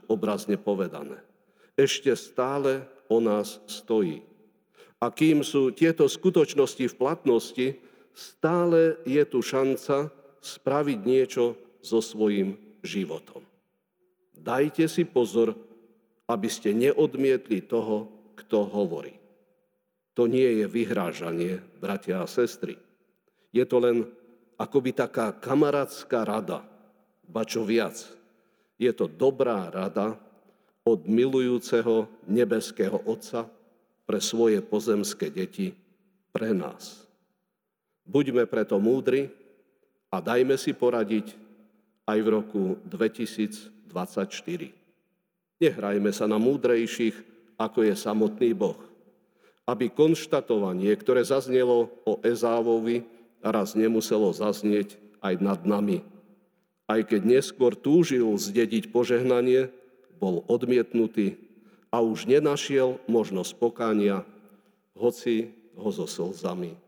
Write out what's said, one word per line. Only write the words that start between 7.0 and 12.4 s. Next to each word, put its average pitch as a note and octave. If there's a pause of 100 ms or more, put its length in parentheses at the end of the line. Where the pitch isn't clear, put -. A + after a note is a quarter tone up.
stále E3
je C#3
tu B2
šanca C3+ (320)
spraviť C#3+
niečo B2 (320)
so A2+
svojím G2+ (240)